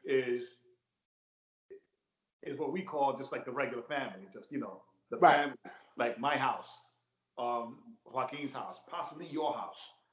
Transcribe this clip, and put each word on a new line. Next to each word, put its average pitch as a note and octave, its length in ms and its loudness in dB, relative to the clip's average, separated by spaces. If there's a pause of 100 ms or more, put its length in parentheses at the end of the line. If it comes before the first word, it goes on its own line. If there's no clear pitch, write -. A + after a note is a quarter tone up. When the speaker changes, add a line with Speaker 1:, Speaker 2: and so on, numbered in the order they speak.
Speaker 1:
is, B2 540 2 (1800)
is D3 160 -8
what D3+ 140 0
we F#3+ 100 0
call C#3 340 2
just, C3+ 160 -8
like, B2 120 -4
the B2+ 80 -6
regular B2 320 -2
family, G#2+ 480 -4
just, - 180 -16
you C#3+ 80 -4
know, G#2+ 240 -6 (280)
the A#2 80 -4
Speaker 2:
Right. D3+ 180 10
Speaker 1:
family, C#3+ 200 2 (400)
like A#2+ 220 2
my D3 180 2
house, - 500 -2 (520)
um, A#2+ 580 -4 (100)
Joaquin's B2+ 460 -4
house, B2+ 360 -10
possibly E3 380 -8
your D3+ 280 -2
house, - 380 -10 (200)